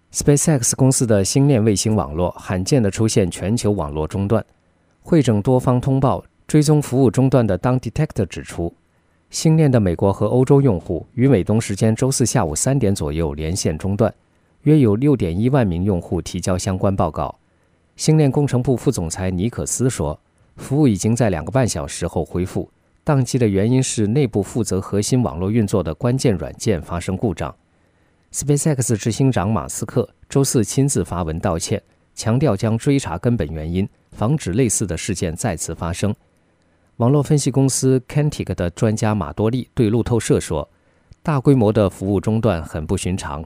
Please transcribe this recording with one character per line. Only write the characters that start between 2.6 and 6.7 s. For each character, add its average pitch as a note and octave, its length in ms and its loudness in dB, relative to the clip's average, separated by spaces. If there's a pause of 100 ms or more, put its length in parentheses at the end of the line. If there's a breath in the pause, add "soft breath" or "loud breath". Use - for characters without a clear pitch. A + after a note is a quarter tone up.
见 C3 180 2
地 G2+ 80 2
出 A2 200 0
现 F#2+ 200 2
全 G2+ 280 -4
球 G#2 140 0
网 D#2 200 -2
络 D#2 160 -4
中 G2 180 -4
断。 A2 160 0 (600)
汇 E3 200 2
整 G#2+ 200 2
多 B2+ 180 2
方 B2 220 2
通 C3+ 180 0
报， A#2+ 240 0 (240)
追 D3+ 140 4
踪 D3+ 200 4